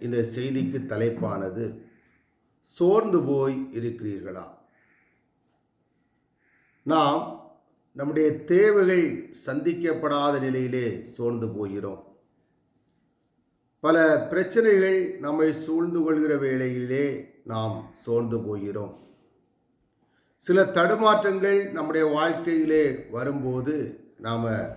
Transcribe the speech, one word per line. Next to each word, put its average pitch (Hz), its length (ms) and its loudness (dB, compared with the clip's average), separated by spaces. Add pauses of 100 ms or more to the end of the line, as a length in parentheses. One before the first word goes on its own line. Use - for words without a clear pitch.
இந்த 120 220 -2
செய்திக்கு 131 640 -4
தலைப்பானது, 107 960 -4 (760)
"சோர்ந்து 190 600 2
போய் 135 520 0
இருக்கிறீர்களா?" 98 880 -10 (2250)
நாம் 151 680 0 (420)
நம்முடைய 151 520 0
தேவைகள் 185 920 2 (100)
சந்திக்கப்படாத 147 960 -2
நிலையிலே 127 640 -2
சோர்ந்து 117 460 -4
போகிறோம். 98 680 -8 (1600)
பல 160 500 4
பிரச்சனைகள் 190 880 4
நம்மை 151 340 2
சூழ்ந்து 165 500 -2
கொள்கிற 151 340 2
வேளையிலே 131 960 -2 (100)
நாம் 110 500 -6
சோர்ந்து 117 460 -2
போகிறோம். 101 680 -8 (1300)
சில 185 220 4
தடுமாற்றங்கள் 196 1080 2
நம்முடைய 156 360 0
வாழ்க்கையிலே 156 1040 0
வரும்போது 127 880 -4 (180)
நாம 117 480 -2 (100)